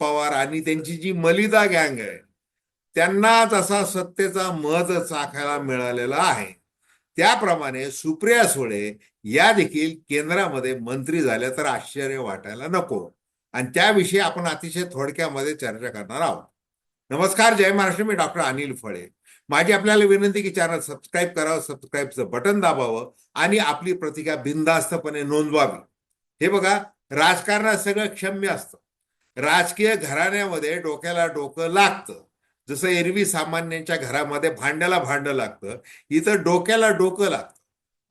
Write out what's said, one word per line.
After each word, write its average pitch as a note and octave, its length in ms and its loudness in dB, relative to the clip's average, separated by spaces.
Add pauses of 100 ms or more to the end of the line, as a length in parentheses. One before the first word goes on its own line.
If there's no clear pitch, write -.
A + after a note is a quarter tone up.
पवार D3 320 0
आणि C#3+ 280 -2
त्यांची D#3 360 -4
जी F3+ 160 -4
मलिदा F3 520 4
गँग D#3 360 0
आहे, F#2+ 180 -10 (760)
त्यांना G3+ 500 4
जसा G3+ 400 2
सत्तेचा F#3 680 -2
मध E3 400 0
चाखायला D3 640 -4
मिळालेला B2 580 -2
आहे, A#2 360 0 (640)
त्याप्रमाणे D#3+ 760 2
सुप्रिया G3+ 580 2
सुळे G#2 460 -4 (300)
या D#3 280 4
देखील D#3+ 460 0 (100)
केंद्रामध्ये D3 720 -2
मंत्री C3+ 440 -4
झाल्या B2 280 0
तर D3 160 -4
आश्चर्य C3+ 520 -4
वाटायला G#2+ 480 -10
नको. C3 440 -4 (420)
आणि B2 220 -4
त्याविषयी F#3+ 460 4
आपण F3 240 -2
अतिशय D#3 480 -6
थोडक्यामध्ये C#3+ 640 -4
चर्चा A#2+ 340 -8
करणार G#2+ 320 -8
आहोत. A#2+ 220 -2 (680)
नमस्कार, G3 440 4
जय G3 180 4
महाराष्ट्र, G3 320 0
मी G#3+ 100 -2
डॉक्टर E3+ 260 -2
अनिल C3+ 340 -4
फळे. F2+ 340 -12 (400)
माझी E3+ 240 4
आपल्याला G#3 320 6
विनंती G3+ 380 4
की F#3+ 80 -4
चॅनल E3 300 -2
सबस्क्राईब F3 480 -4
करावं, D#3+ 320 -2
सबस्क्राईबचं C3+ 720 -6
बटन G3 300 0
दाबावं B2+ 500 0 (240)
आणि F3+ 240 2
आपली E3+ 340 -2
प्रतिक्रिया D#3 440 -4
बिनधास्तपणे D3+ 840 -2
नोंदवावी. D3 560 2 (640)
हे D#3+ 80 2
बघा, G3 300 2 (320)
राजकारणात F#3+ 680 2
सगळं G3+ 300 -2
क्षम्य G3 420 -6
असतं. - 300 -6 (580)
राजकीय F3 600 2
घराण्यामध्ये E3+ 840 -2
डोक्याला E3 460 -2
डोकं D3+ 420 -6
लागतं, F#3+ 560 0 (440)
जसं C#3+ 200 -4
एरवी F3+ 380 2
सामान्यांच्या E3 680 -4
घरामध्ये C#3+ 540 -2
भांड्याला D#3 480 0
भांडं C#3 340 -2
लागतं, A2 460 -6 (320)
इथं E3+ 320 2
डोक्याला F3+ 460 4
डोकं F#3 400 2
लागतं. - 320 -6 (500)